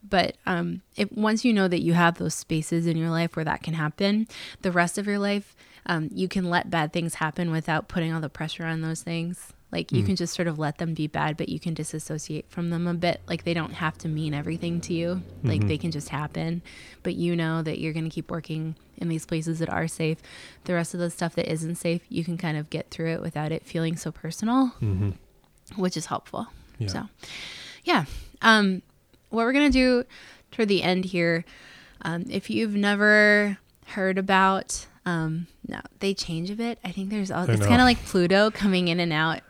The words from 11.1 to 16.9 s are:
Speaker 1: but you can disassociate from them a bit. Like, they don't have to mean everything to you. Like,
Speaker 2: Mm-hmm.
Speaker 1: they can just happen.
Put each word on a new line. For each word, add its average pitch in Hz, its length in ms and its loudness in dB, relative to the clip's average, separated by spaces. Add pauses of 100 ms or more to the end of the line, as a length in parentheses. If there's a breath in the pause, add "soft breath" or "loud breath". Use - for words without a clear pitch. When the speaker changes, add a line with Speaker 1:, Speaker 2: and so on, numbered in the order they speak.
Speaker 1:
but 165 100 -4
you 156 120 -6
can 160 160 -4
disassociate 156 760 -8
from 170 220 -4
them 170 160 -2
a 175 80 0
bit. 170 320 0
Like, 170 160 -4
they 170 100 0
don't 165 200 -4
have 160 260 -4
to - 80 -6
mean 156 260 -2
everything 170 480 -4
to 175 140 -4
you. 170 260 -2 (220)
Like, 113 160 2
Speaker 2:
Mm-hmm. 104 80 2
Speaker 1:
they 98 100 0
can 165 140 -2
just 147 180 -6
happen. 165 540 -4 (400 loud breath)